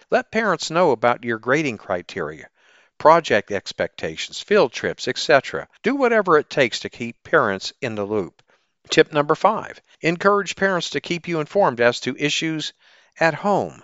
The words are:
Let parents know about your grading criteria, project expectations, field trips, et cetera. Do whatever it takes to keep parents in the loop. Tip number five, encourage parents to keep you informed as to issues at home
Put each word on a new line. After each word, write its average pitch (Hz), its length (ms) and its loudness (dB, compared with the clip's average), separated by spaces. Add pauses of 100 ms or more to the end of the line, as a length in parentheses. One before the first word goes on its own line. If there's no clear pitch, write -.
Let - 220 -2
parents 214 380 -2
know 165 200 2
about 120 320 0
your 117 160 -4
grading 123 400 -2
criteria, 87 680 -8 (500)
project 143 540 4
expectations, - 880 -8
field 185 320 2
trips, - 340 -6
et 131 120 -4
cetera. - 500 0 (160)
Do 254 100 0
whatever 220 440 2
it - 120 -4
takes 127 300 0
to - 80 -8
keep - 340 -12
parents 110 580 0
in 117 140 -6
the 104 100 -4
loop. 98 380 -4 (460)
Tip - 240 2
number 147 220 2
five, - 460 -2 (200)
encourage 180 560 0
parents 190 340 0
to 143 100 -4
keep 170 280 -6
you 165 120 -4
informed 151 400 0
as 120 200 4
to 131 160 -4
issues 151 560 -4 (460)
at 160 160 2
home 139 500 -2